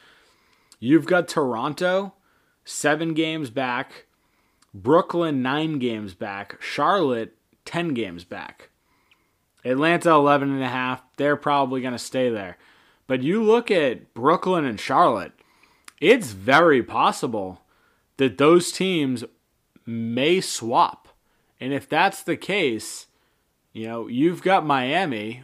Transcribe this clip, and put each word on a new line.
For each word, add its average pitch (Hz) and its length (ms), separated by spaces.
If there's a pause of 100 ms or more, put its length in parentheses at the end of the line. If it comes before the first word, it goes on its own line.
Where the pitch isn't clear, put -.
(800)
You've 151 280
got 175 220
Toronto, 151 840 (540)
seven 156 480
games 160 340
back, 127 560 (680)
Brooklyn, 160 680
nine 151 380
games 110 340
back, 101 480
Charlotte, 143 720 (300)
ten 170 300
games 90 300
back. - 440 (960)
Atlanta, 160 460
eleven 143 420
and 135 100
a 127 60
half. 127 340 (140)
They're 143 180
probably 139 460
gonna 123 180
stay 127 320
there. 98 260 (520)
But 131 140
you 190 200
look 226 260
at 143 460
Brooklyn 165 500
and 110 140
Charlotte, 131 540 (680)
it's 202 300
very 127 520
possible 117 800 (560)
that 131 200
those 170 320
teams 147 540 (600)
may 120 560
swap. - 680 (500)
And 131 140
if 139 160
that's 185 340
the 160 140
case, 147 680 (680)
you 110 160
know, 117 180
you've 143 360
got 156 220
Miami, 131 800